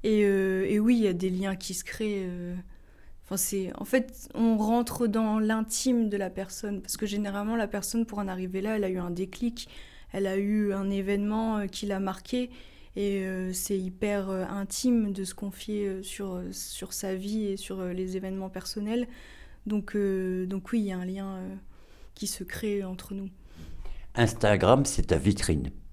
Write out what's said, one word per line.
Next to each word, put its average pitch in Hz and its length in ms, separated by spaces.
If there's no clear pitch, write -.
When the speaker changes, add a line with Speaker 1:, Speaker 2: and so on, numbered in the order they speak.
Speaker 1:
Et, 214 220
euh, 190 420
et 208 100
oui, 233 200
il 220 60
y 202 40
a 180 60
des 185 160
liens 190 260
qui 190 160
se 180 100
créent, 202 440
euh, 175 280
enfin, 190 140
c'est, 190 400
en - 80
fait, - 480
on 226 240
rentre 233 480
dans 214 320
l'intime 220 720
de 202 80
la 190 100
personne. 190 540
Parce - 160
que 214 80
généralement, 202 500
la 214 120
personne, 220 360
pour 220 140
en 196 100
arriver 185 320
là, 214 160
elle 208 80
a 185 60
eu 185 80
un 175 120
déclic. 190 600
Elle 190 160
a 190 80
eu 208 360
un 196 160
événement, 202 720
euh, 202 80
qui - 180
l'a 202 160
marquée. 240 500
Et, 196 320
euh, 185 260
c'est 196 260
hyper, 190 520
euh, 185 180
intime 214 640
de 190 120
se 180 100
confier, 202 520
euh, 190 160
sur, 196 340
euh, 180 160
sur - 420
sa 190 200
vie 208 320
et 196 120
sur, 190 220
euh, 180 120
les 185 240
événements 190 320
personnels. 214 600
Donc, 208 300
euh, 185 500
donc 190 260
oui, 233 80
il 202 60
y 190 60
a 180 60
un 180 60
lien, 190 220
euh, 190 280
qui 202 140
se - 160
crée 202 400
entre 185 300
nous. 196 140
Speaker 2:
Instagram, 113 720
c'est - 220
ta 82 100
vitrine. 78 540